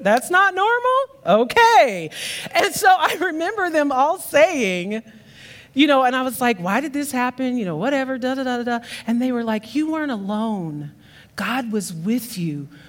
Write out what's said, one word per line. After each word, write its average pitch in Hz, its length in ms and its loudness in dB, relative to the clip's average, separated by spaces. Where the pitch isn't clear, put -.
That's 220 280 2
not 381 240 4
normal? 466 920 2
Okay." 269 680 4
And 339 180 2
so - 160 2
I 370 300 4
remember 349 520 -2
them 294 200 2
all 285 280 2
saying, 226 840 0
you 285 140 6
know, 269 160 4
and 247 100 2
I 262 80 0
was 254 180 -4
like, 240 180 2
"Why 185 220 0
did 285 120 -6
this 285 180 -6
happen?" 254 460 -2
You 233 80 -4
know, 170 120 -4
whatever, 262 420 -2
da, 254 180 -4
da, 269 80 -4
da, 247 140 -2
da, 240 200 -4
da. 233 80 -12
And 233 140 0
they 254 120 0
were 240 100 -2
like, 220 320 -4
"You 311 160 -2
weren't 302 220 -4
alone. 196 800 -6
God 233 380 -4
was 190 200 -6
with 208 460 -6
you 147 300 -6